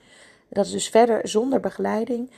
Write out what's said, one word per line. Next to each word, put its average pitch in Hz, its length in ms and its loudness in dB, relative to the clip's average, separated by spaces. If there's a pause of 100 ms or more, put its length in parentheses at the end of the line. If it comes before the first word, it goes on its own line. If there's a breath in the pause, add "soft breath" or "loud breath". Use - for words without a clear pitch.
(500 soft breath)
Dat 196 160 0
is 180 60 -10
dus 196 180 -6
verder 226 380 4
zonder 233 320 0
begeleiding, 214 800 -4